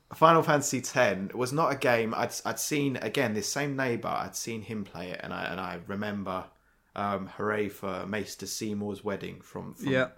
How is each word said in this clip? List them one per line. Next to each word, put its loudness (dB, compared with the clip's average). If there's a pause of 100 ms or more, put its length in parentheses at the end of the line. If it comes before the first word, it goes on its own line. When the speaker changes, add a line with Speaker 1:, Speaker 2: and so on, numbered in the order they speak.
(140)
Speaker 1:
Final 8
Fantasy 4
ten 4
was 0
not 4
a 0
game 4
I'd, 0 (120)
I'd -2
seen, 0
again, 0
this -2
same -2
neighbour, 0
I'd -4
seen -6
him -6
play -8
it, -8
and -8
I, -4
and -4
I -6
remember, -4 (500)
um, -2
Hooray 0
for -6
Maester -6
Seymour's -4
Wedding -6
from, -12
from -6
Speaker 2:
Yeah. 2